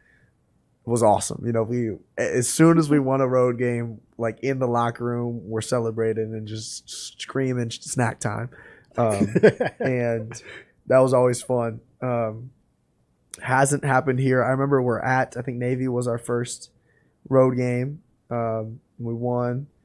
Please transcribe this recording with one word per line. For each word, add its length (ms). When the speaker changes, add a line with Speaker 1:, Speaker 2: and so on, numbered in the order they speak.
Speaker 1:
was 200
awesome. 420
You 80
know, 100
we, 280
a-, 180
as 140
soon 280
as 120
we 100
won 220
a 80
road 280
game, 440
like, 240
in 180
the 80
locker 380
room, 420
we're 140
celebrating 720
and 120
just 440
screaming 840
snack 480
time. 300
Um, 360
Speaker 2:
<laughs> 220
Speaker 1:
and 540
that 120
was 140
always 280
fun. 380
Um, 500
hasn't 440
happened 340
here. 240
I 60
remember 320
we're 180
at, 380
I 60
think 160
Navy 280
was 220
our 80
first 540
road 260
game. 460
Um, 520
we 140
won. 540